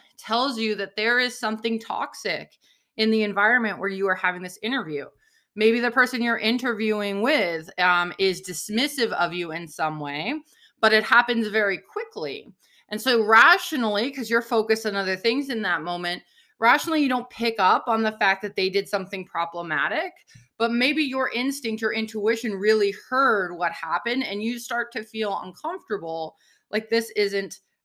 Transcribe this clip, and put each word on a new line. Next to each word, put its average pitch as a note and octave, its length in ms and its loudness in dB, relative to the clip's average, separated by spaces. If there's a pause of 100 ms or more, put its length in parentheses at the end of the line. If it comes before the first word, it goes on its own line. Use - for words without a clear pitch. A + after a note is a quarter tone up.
(180)
tells A#3+ 400 -2
you A3 160 0
that F#3+ 220 -8
there A#3 240 2
is B3 180 -2
something A3 420 -2
toxic - 800 -6 (400)
in A3 140 2
the A3 100 4
environment G#3 560 2
where F3+ 100 -4
you G3 200 -2
are F#3 80 2
having F3+ 260 -2
this F#3 220 -12
interview. E3+ 420 -4 (500)
Maybe A3+ 240 4
the A#3+ 120 0
person B3 320 2
you're A#3 160 0
interviewing G#3+ 840 0
with, F3+ 480 0 (100)
um, F3 380 2
is F#3 240 2
dismissive A3+ 720 -2
of E3+ 200 0
you F3 200 -6
in E3+ 160 -8
some D#3 320 -4
way, D#3 400 -4 (420)
but G#3+ 100 6
it G#3+ 120 4
happens A#3+ 460 4
very G3+ 280 2
quickly. D#3 760 -10 (380)
And G#3+ 100 -6
so A#3 240 4
rationally, A#3+ 880 6
'cause C4+ 180 -8
you're A#3 120 2
focused A3 460 0
on G3 80 -2
other F#3+ 200 -2
things C4 340 0
in A3+ 120 -2
that F3 220 -2
moment, F3 400 -4 (340)
rationally, D4 460 4
you C4+ 60 2
don't B3+ 200 -2
pick A3+ 300 -2
up G3 280 4
on A3 140 2
the G#3+ 120 0
fact G3 280 2
that G3+ 140 -8
they F#3+ 160 0
did F#3+ 180 -2
something F#3+ 340 -4
problematic, E3+ 920 -4 (440)
but A#3 140 0
maybe C4+ 320 2
your C4 260 -2
instinct, A#3+ 500 -4
your A3 140 -2
intuition A3 600 -2
really G3+ 400 2 (140)
heard G#3+ 460 2
what E3+ 160 -2
happened, G3+ 520 -2
and G3+ 180 -6
you A#3 160 -4
start A#3+ 360 -6
to A3+ 100 -8
feel G#3+ 400 -4
uncomfortable, F3+ 920 -8 (360)
like A3 180 -4
this A3+ 260 0
isn't G3 440 -2 (260)